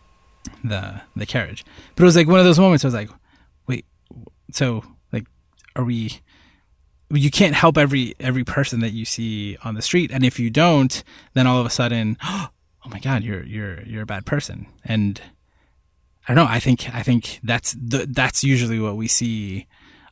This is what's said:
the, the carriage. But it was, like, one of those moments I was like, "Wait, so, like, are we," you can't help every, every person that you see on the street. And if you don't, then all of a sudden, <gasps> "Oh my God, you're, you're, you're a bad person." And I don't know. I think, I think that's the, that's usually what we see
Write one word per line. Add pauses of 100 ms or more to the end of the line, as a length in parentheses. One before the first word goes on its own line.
(640)
the, (140)
the
carriage. (300)
But
it
was,
like,
one
of
those
moments
I
was
like, (580)
"Wait, (680)
so, (280)
like, (500)
are
we," (920)
you
can't
help
every,
every
person
that
you
see
on
the
street.
And
if
you
don't, (300)
then
all
of
a
sudden,
<gasps>
"Oh (360)
my
God,
you're,
you're,
you're
a
bad
person." (160)
And (1040)
I
don't
know.
I
think,
I
think
that's
the,
that's
usually
what
we
see (440)